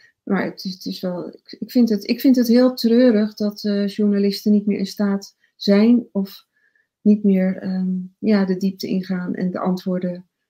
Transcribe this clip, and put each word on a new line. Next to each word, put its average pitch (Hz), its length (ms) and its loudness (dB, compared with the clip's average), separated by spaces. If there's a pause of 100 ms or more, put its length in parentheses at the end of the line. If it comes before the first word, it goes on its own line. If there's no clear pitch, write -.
(240)
Maar 190 200 -2
het - 220 -8
is, 185 80 -8
het - 120 -16
is 185 140 -10
wel, 180 280 -8
ik, - 320 -20
ik 214 120 -12
vind 240 180 4
het, 202 200 -2
ik 233 100 -2
vind 269 160 4
het 247 120 2
heel 247 280 4
treurig 226 580 2
dat, 208 300 -6
eh, 202 240 0
journalisten 202 640 0
niet 208 140 4
meer 202 120 -2
in 196 80 -4
staat 196 500 -4 (200)
zijn 220 560 2
of - 340 -8 (560)
niet 208 220 4
meer, 190 340 2
ehm, 185 320 -4 (300)
ja, 202 260 2
de 180 120 -2
diepte 190 300 -4
ingaan 185 480 -6
en 185 160 -4
de - 80 -6
antwoorden 180 680 -6 (220)